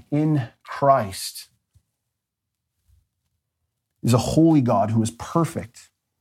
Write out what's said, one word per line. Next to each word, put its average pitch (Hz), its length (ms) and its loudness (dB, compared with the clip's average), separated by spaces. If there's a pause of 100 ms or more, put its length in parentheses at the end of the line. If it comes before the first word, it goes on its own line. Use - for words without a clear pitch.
(100)
in 147 380 0 (160)
Christ - 840 -2 (2500)
is 117 100 2
a 120 60 6
holy 156 420 4
God 107 300 0
who 113 120 0
is 110 100 -4
perfect - 760 -6 (300)